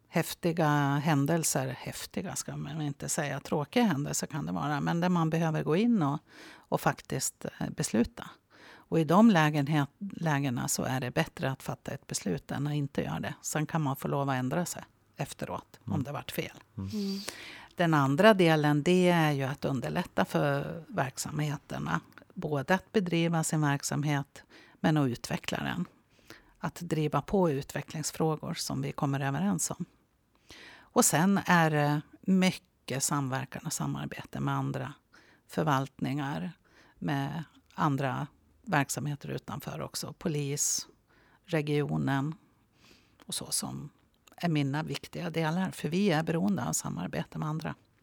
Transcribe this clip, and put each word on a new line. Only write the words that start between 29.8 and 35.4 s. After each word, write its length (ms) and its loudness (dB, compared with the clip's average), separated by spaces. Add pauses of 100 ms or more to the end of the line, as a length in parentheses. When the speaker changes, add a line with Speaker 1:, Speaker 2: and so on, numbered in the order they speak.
Speaker 1:
Och 260 2
sen 420 4
är 240 6
det 300 2 (200)
mycket 840 0
samverkan 640 -2
och 60 -4
samarbete 680 -6
med 140 0
andra 380 -4 (560)